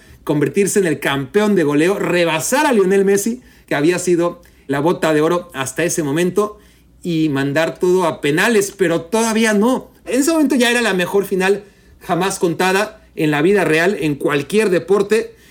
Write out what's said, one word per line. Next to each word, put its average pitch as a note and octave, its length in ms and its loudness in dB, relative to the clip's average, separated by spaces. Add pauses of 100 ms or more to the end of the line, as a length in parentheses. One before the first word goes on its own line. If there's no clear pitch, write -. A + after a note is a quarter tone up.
(240)
convertirse D3 560 0
en F#3 60 2
el D3 140 -2
campeón E3 560 0
de E3+ 80 4
goleo, D#3 360 0
rebasar F3 640 0
a C#4+ 80 2
Lionel G3 320 2
Messi, G3+ 360 0 (260)
que D#3+ 80 -4
había E3+ 240 0
sido E3+ 420 -2 (260)
la C#3+ 120 -2
bota E3 340 0
de D3+ 80 2
oro F3 320 -2
hasta - 300 -6
ese E3+ 200 -2
momento, F3+ 560 -2 (420)
y D#3+ 280 -2
mandar C#3+ 500 -2
todo F3+ 260 2
a - 160 -4
penales, G3 560 0
pero E3 240 0
todavía A3 520 0
no. A3 380 0 (140)
En B3+ 160 -2
ese D4+ 100 2
momento D#4 240 2
ya A#3+ 160 2
era A#3+ 100 0
la G#3 120 0
mejor F#3 320 0
final F#3+ 400 0 (340)
jamás F3+ 400 -4
contada F#3 640 -2 (100)
en D3+ 160 0
la D3 100 0
vida F#3 240 2
real, E3 340 0
en D3+ 160 -2
cualquier D3+ 540 -2
deporte G3+ 640 0 (160)